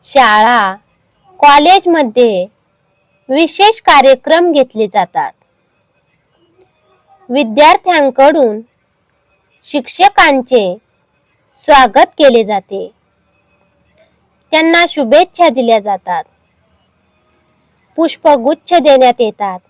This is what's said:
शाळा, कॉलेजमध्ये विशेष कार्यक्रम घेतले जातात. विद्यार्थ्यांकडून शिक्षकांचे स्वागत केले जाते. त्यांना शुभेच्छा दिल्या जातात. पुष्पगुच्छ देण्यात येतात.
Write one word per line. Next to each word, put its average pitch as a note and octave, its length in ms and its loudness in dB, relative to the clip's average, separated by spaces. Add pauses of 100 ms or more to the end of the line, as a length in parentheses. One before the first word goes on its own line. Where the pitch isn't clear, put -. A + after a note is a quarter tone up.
शाळा, G#3+ 720 0 (640)
कॉलेजमध्ये C#4+ 1080 2 (800)
विशेष E4+ 520 -2
कार्यक्रम D4 680 0
घेतले B3+ 360 -2
जातात. F3 440 -6 (2000)
विद्यार्थ्यांकडून C#4 1300 0 (1000)
शिक्षकांचे C4 1120 -2 (760)
स्वागत C#4 520 2 (100)
केले A#3+ 260 2
जाते. F#3+ 480 -8 (1600)
त्यांना E4 380 0
शुभेच्छा D4+ 600 0
दिल्या A#3 300 0
जातात. F#3 440 -8 (1700)
पुष्पगुच्छ D4+ 760 -2
देण्यात B3+ 480 2
येतात. G3+ 380 -6 (100)